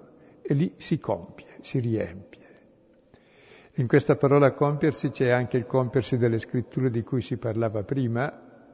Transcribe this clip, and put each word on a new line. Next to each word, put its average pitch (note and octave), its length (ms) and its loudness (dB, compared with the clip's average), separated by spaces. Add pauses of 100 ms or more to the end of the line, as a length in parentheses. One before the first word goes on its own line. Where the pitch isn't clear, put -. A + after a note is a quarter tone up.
(500)
e - 40 2
lì D#3+ 220 0
si - 220 -4
compie, - 640 -10
si - 180 -6
riempie. G2+ 680 -4 (1300)
In C3 120 -2
questa C#3 300 4
parola C#3 360 6
compiersi D3 580 0
c'è B2+ 180 0
anche B2 300 2
il A2 80 -2
compiersi C3 500 0
delle A2+ 220 2
scritture B2+ 520 -2
di A2+ 120 -2
cui B2+ 180 -2
si B2 160 -6
parlava A2+ 460 -2
prima, B2+ 500 -2 (420)